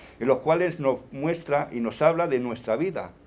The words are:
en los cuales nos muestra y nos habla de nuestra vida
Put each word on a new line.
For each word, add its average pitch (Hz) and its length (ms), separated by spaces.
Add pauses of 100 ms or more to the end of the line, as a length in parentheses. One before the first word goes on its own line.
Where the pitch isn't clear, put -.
(200)
en 117 80
los 127 120
cuales 165 380
nos 135 200 (120)
muestra 147 640
y 120 80
nos 113 220
habla 165 240
de 135 140
nuestra 117 360
vida 135 360 (140)